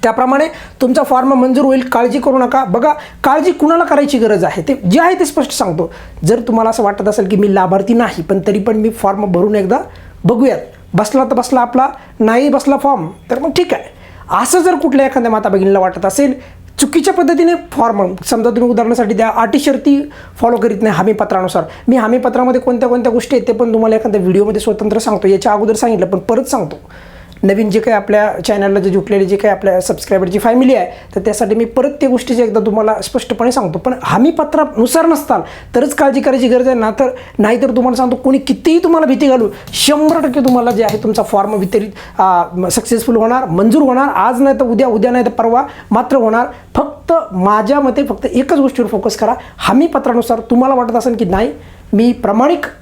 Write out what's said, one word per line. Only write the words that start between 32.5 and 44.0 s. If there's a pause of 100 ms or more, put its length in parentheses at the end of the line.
तुम्हाला
स्पष्टपणे
सांगतो.
पण
हमीपत्रानुसार
नसताल (340)
तरच
काळजी
करायची
गरज
आहे,
ना
तर, (300)
नाहीतर
तुम्हाला
सांगतो,
कोणी
कितीही
तुम्हाला
भीती
घालू, (240)
शंभर
टक्के
तुम्हाला
जे
आहे
तुमचा
फॉर्म
वितरित,
आ, (260)
सक्सेसफुल
होणार,
मंजूर
होणार,